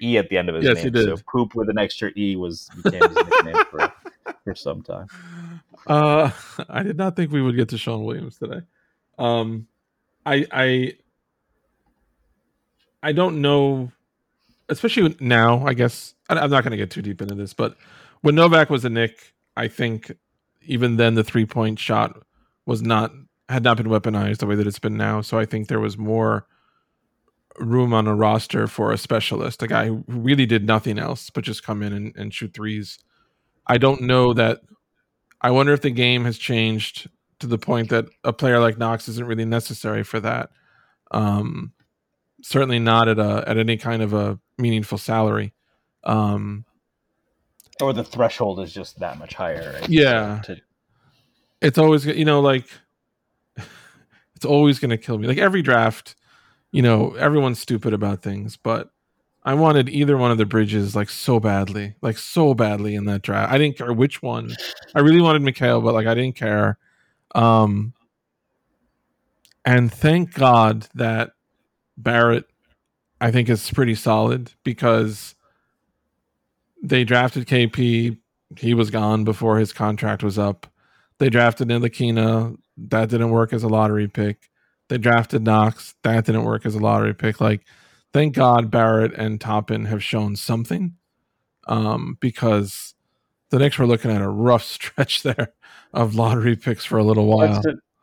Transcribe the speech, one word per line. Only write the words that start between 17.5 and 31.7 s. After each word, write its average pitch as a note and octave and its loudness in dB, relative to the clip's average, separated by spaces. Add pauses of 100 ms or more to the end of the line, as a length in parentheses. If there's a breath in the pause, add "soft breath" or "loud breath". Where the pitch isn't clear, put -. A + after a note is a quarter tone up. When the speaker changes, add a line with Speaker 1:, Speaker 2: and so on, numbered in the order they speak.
Speaker 2:
but A#2 -6 (460 soft breath)
when D3 4
Novak D#3+ 6
was B2+ -2
a B2 -2
Knick, A2+ -4 (220)
I A2+ -4
think A2+ -8 (500)
even B2 -2
then A2+ 4
the A2 2
three-point A2 -2
shot A2 -4 (460)
was A2+ -4
not, A2+ 0 (360)
had B2+ -2
not A#2+ 4
been A2 -4
weaponized G#2+ 0
the - -4
way G#2 0
that G#2 0
it's G2+ -6
been G#2+ -4
now. G#2+ -2
So A2+ -4
I A2 0
think G#2+ -8
there A2+ -2
was G#2 -6
more A2 -2 (1120)
room A#2+ 0
on G#2+ 2
a G#2+ 0
roster A2 0
for G#2+ -2
a G#2+ -2
specialist, A#2 -4
a A#2 -6
guy A2 -2
who A2+ -6
really B2+ 0
did A2 0
nothing G#2+ 0
else - -8
but A2 -8
just A2 -10
come G#2 -8